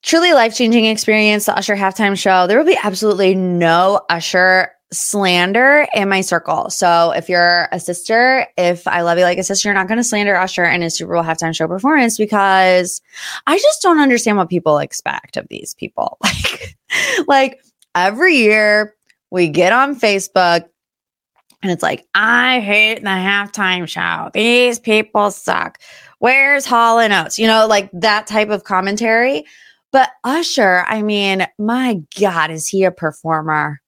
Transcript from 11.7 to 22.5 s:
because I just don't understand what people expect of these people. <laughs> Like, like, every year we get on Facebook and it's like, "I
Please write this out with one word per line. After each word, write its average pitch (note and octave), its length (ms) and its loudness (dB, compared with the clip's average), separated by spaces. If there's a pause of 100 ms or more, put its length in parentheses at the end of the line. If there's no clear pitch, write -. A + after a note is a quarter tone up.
because F#3+ 840 2 (460)
I E4+ 100 2
just D5+ 240 0
don't C4 160 4
understand A#3+ 380 2
what F3+ 120 0
people E3 300 0
expect - 580 -8
of - 140 -8
these - 240 -16
people. - 480 -8
<laughs> - 60 -2 (680)
Like, - 300 -4
like, C4+ 340 0 (360)
every A#3+ 400 2
year G#3+ 580 2 (380)
we F3 160 0
get F3 240 2
on C4+ 260 0
Facebook F#3 680 0 (960)
and F#3 80 -2
it's E3+ 100 -4
like, - 320 -4
"I A#3+ 460 0